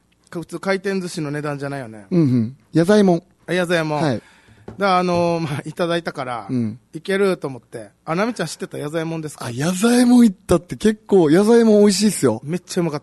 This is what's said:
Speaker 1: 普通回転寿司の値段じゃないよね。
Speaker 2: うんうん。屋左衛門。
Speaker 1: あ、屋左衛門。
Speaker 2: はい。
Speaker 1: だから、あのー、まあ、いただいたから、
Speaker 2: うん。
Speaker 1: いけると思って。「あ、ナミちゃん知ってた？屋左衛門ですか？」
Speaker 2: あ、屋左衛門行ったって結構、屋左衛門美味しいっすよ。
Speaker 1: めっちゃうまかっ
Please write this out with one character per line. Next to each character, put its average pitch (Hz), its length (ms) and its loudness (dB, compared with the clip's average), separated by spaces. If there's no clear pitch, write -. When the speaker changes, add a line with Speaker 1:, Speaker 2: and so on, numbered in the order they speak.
Speaker 1:
普 165 140 -10
通 170 160 -14
回 196 160 -2
転 196 240 -4
寿 175 80 -8
司 165 140 -8
の 143 80 -6
値 147 120 -8
段 147 160 -8
じ 139 60 -8
ゃ 139 60 -8
な 143 80 -8
い - 20 -10
よ 117 80 -14
ね。 107 220 -20
Speaker 2:
う 180 80 0
ん - 20 4
う 156 40 4
ん。 123 320 0
屋 160 120 2
左 208 140 4
衛 208 40 6
門。 175 200 2
Speaker 1:
あ、 160 80 -8
屋 180 120 -2
左 175 100 0
衛 160 80 0
門。 151 180 -4
Speaker 2:
は 147 100 0
い。 107 40 -2
Speaker 1:
だ 101 40 -10
か - 40 -18
ら、 190 200 2
あ 180 40 2
の 175 360 0
ー、 - 20 -6
ま 151 180 -6
あ、 - 60 -8
い 160 80 -12
た 175 140 -2
だ 170 100 -2
い 170 60 -4
た 170 100 -10
か 143 140 -10
ら、 117 240 -8
Speaker 2:
う 131 40 -4
ん。 117 240 -4
Speaker 1:
い 160 80 -14
け 190 160 -4
る 190 220 0
と 156 100 -8
思 131 100 -12
っ - 40 -20
て。 107 280 -18
「あ、 160 100 -6
ナ 202 120 -2
ミ 240 80 -6
ち 190 80 -8
ゃ - 20 -4
ん 151 40 -6
知 - 80 -12
っ - 20 -20
て 190 80 -10
た？ - 100 -16
屋 143 140 -8
左 160 100 -4
衛 160 40 -4
門 165 180 -8
で 151 80 -12
す - 80 -18
か？」 123 80 -12
Speaker 2:
あ、 123 40 -8
屋 139 220 -2
左 233 280 2
衛 247 40 4
門 240 200 8
行 208 80 4
っ - 40 -14
た - 200 2
っ 170 40 -2
て 147 160 -12
結 214 300 -2
構、 175 240 4
屋 180 120 6
左 233 180 4
衛 233 40 4
門 208 160 6
美 208 60 8
味 208 80 6
し 196 120 0
い - 20 4
っ - 20 4
す - 160 0
よ。 110 180 0
Speaker 1:
め 165 140 -6
っ - 20 -10
ち - 180 -8
ゃ - 40 0
う - 20 -2
ま 160 60 -4
か 147 80 -8
っ - 40 -12